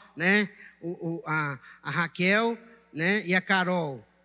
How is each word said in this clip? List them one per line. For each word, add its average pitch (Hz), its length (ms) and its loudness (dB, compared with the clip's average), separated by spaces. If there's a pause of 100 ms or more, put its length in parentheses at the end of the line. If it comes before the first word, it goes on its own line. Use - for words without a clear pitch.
(160)
né, 196 320 2 (320)
o, 170 360 -6
o, 160 100 -10
a, 151 320 -2 (240)
a 143 80 -8
Raquel, 185 680 0 (360)
né, 180 340 0
e 180 80 0
a 185 60 4
Carol. 175 680 0 (180)